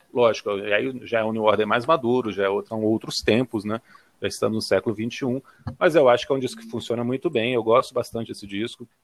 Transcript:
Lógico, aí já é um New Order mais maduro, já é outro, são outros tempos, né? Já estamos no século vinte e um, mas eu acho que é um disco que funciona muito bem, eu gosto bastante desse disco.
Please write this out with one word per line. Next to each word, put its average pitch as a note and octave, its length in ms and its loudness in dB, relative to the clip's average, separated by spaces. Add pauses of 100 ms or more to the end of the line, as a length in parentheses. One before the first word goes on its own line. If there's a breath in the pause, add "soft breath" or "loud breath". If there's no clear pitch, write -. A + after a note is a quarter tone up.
(120)
Lógico, A2+ 380 2
aí G#2 420 -2 (120)
já A2+ 160 -2
é A2 40 0
um A2 80 -2
New A2 120 0
Order G#2+ 220 4
mais A#2+ 200 0
maduro, B2 460 2
já G2 120 0
é G2 40 4
outro, G2+ 200 -2
são A2 140 -6
outros A2 400 -2
tempos, A2+ 420 0
né? G#2+ 160 -6 (400 soft breath)
Já G2+ 80 -2
estamos G#2+ 280 -2
no A2 40 -4
século G#2 340 0
vinte A2 240 -6
e - 60 -6
um, B2+ 160 -2 (380 loud breath)
mas D#3+ 180 4
eu C#3 120 6
acho A#2+ 180 4
que - 60 0
é C#3 40 0
um - 20 -2
disco B2 220 -6
que - 80 -18
funciona A#2 340 -4
muito C3 280 -2
bem, B2 240 0
eu A#2 80 0
gosto A2+ 320 2
bastante A#2 340 -6
desse G#2 180 -14
disco. G#2 400 -8 (180)